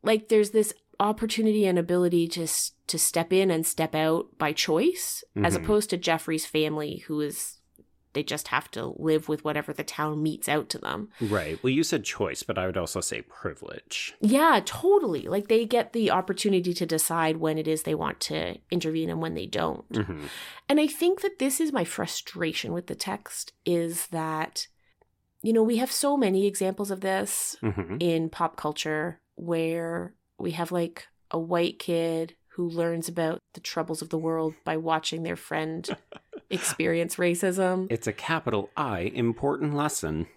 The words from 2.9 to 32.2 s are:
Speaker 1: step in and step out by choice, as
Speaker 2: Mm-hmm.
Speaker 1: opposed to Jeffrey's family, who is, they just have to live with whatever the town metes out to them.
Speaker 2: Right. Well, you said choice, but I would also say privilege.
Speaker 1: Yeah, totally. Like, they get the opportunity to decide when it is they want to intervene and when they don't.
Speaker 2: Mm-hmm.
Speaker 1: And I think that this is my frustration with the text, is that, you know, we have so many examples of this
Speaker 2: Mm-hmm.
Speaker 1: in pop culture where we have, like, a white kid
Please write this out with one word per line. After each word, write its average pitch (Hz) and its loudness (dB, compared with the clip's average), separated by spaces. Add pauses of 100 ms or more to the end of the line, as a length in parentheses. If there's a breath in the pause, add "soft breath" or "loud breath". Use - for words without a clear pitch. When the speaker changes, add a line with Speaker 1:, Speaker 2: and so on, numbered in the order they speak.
Speaker 1:
step 165 2
in 190 6
and 165 2
step - -2
out 160 2
by 151 2
choice, 196 0 (120)
as 104 2
Speaker 2:
Mm-hmm. 82 -2
Speaker 1:
opposed 208 2
to 196 0
Jeffrey's 165 0
family, 151 -2
who 151 -2
is, - -6 (560)
they 151 -2
just - -6
have - -2
to - -6
live 156 2
with 151 -2
whatever 151 -4
the 147 -6
town 151 -2
metes - -2
out 147 0
to - -6
them. - -6 (120)
Speaker 2:
Right. 90 0
Well, 127 2
you 151 4
said 143 0
choice, - -4
but - -4
I 92 0
would 92 -2
also 90 -2
say - -4
privilege. - -10
Speaker 1:
Yeah, 262 6
totally. 320 4
Like, 202 0
they 226 6
get 233 2
the 226 4
opportunity 185 2
to 175 -2
decide 160 0
when 156 0
it 156 -2
is 156 0
they 156 0
want 156 -4
to 160 -4 (140)
intervene 165 0
and 165 -4
when 165 -4
they 98 -6
don't. - -4
Speaker 2:
Mm-hmm. 87 -4 (420 loud breath)
Speaker 1:
And 294 4
I 302 4
think 349 0
that 381 -4
this 269 0
is 302 0
my 190 0
frustration - -4
with 175 -6
the - -6
text, - -8 (100)
is 170 0
that, 160 -4 (760)
you 220 2
know, 226 6
we 226 4
have 254 0
so 285 2
many 202 4
examples 196 0
of 190 -4
this 196 -2
Speaker 2:
Mm-hmm. 101 -2
Speaker 1:
in 165 2
pop 165 -2
culture 156 -4 (140)
where 170 -2 (240)
we 170 -2
have, 165 -4
like, 170 -2 (240)
a 165 -2
white 170 0
kid 165 -2 (200)